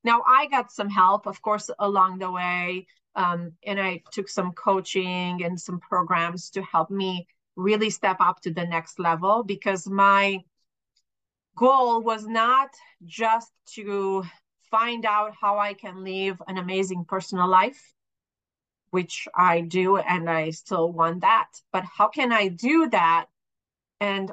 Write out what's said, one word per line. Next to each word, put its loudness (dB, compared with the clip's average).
Now, 2
I 6
got -2
some -6
help, 4
of -10
course, -2
along 2
the -6
way, -4
um, -2
and -4
I -4
took -8
some -4
coaching -2
and -6
some -10
programs -4
to -6
help -2
me -4
really 0
step -2
up 2
to -6
the -4
next -6
level, 2
because -4
my 4
goal 4
was -4
not 0
just -2
to -4
find -2
out 0
how 2
I -2
can -16
live -6
an -8
amazing -4
personal -2
life, 4
which -4
I 4
do, 2
and -2
I 0
still -2
want 0
that. 4
But -4
how 2
can -2
I 2
do 2
that 2
and -2